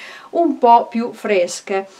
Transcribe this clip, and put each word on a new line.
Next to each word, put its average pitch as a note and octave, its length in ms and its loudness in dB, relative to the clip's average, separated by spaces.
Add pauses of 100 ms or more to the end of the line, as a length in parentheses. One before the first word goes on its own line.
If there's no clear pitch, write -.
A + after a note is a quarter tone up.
(300)
un E4+ 280 0
po' A#3 300 4
più A#3 240 -6
fresche. F#3+ 760 -4 (120)